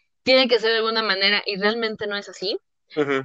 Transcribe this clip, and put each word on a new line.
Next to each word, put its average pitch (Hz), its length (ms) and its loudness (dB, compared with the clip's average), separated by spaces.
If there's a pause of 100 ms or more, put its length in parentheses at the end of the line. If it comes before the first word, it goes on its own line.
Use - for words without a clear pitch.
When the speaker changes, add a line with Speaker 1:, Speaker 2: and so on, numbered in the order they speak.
(240)
Speaker 1:
tiene 262 240 4
que 233 120 4
ser 220 120 0
de 226 60 0
alguna 220 260 -2
manera 196 420 0
y 202 120 -6
realmente 214 500 -2
no 202 100 -4
es 190 120 -10
así, 202 300 -6 (360)
Speaker 2:
Ujú. 139 300 0